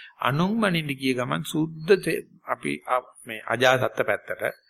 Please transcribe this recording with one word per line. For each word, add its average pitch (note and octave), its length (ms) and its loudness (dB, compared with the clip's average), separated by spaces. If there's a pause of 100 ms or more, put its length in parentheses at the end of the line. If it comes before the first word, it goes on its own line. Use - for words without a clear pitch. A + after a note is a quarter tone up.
(180)
අනුන් D#3+ 380 2
මනින්න E3+ 360 0
ගිය C3 220 -2
ගමන් C3 300 -2
සුද්ධ D#3+ 540 0
තේ-, - 280 -4 (180)
අපි, C#3+ 280 -4 (120)
අ, B2+ 120 0 (260)
මේ A2 220 -10
අජාසත්ත A#2+ 580 2
පැත්තට - 400 -2 (280)